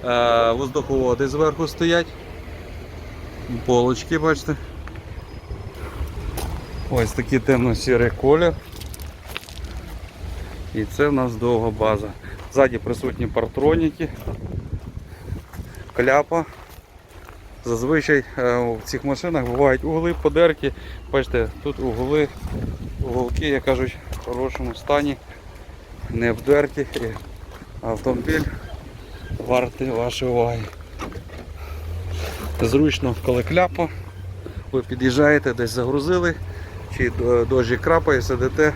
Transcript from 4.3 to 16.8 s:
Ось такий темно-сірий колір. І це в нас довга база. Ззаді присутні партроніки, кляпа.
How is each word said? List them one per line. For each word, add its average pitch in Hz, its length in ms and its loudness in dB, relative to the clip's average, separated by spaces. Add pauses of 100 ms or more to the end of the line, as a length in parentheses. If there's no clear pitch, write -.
Ось 117 220 2
такий 123 260 0
темно-сірий 120 720 4 (100)
колір. 156 320 6 (2250)
І 110 100 -2
це 147 240 2
в 143 40 4
нас 127 240 0
довга 117 340 2
база. 107 380 2 (440)
Ззаді 131 260 2
присутні 120 480 -4
партроніки, 147 840 0 (1900)
кляпа. 147 480 4 (1200)